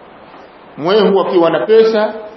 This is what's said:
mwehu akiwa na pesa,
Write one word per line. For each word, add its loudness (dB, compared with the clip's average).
mwehu 0
akiwa 0
na -4
pesa, 2